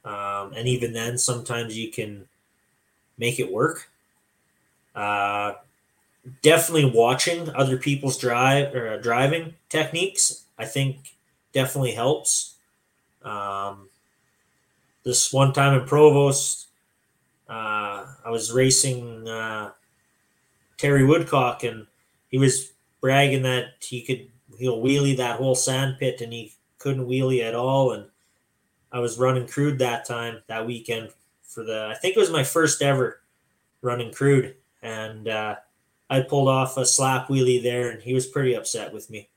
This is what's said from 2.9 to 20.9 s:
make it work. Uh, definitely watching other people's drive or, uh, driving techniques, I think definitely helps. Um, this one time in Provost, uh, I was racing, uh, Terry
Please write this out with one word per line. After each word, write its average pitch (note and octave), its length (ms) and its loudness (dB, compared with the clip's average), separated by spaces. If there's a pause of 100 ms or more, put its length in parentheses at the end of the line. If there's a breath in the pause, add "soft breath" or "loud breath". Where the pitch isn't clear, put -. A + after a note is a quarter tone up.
make A#2+ 220 -2
it G2 120 -2
work. B2 380 -2 (1040)
Uh, G#2 580 -2 (920)
definitely D#3 420 4
watching C3 720 2
other C3 240 0
people's C#3 400 -2
drive C3 560 2
or, A#2 140 -4
uh, G#2+ 100 -6
driving C#3 560 0 (140)
techniques, E3 760 -2 (140)
I A2 80 -8
think C3+ 480 -4 (380)
definitely B2+ 400 0
helps. - 640 -2 (680)
Um, G2 680 -8 (1160)
this - 280 0
one C3+ 200 6
time C#3 280 4
in C3 60 -10
Provost, C#3+ 800 6 (840)
uh, G#2+ 580 -4 (180)
I A#2 60 -8
was A2+ 220 -2
racing, B2 760 0
uh, A2 440 -8 (1040)
Terry C#3+ 280 4